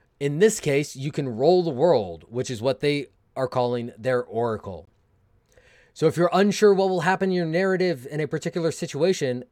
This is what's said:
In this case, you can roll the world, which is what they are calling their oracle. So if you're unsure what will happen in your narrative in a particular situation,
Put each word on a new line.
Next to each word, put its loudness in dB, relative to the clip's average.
In -2
this 4
case, -2
you -8
can -4
roll 4
the -2
world, 2
which -6
is -8
what 0
they -2
are -2
calling -2
their -2
oracle. -6
So 0
if -2
you're 2
unsure 6
what 2
will -2
happen 0
in 0
your 0
narrative 0
in -4
a -2
particular -4
situation, -2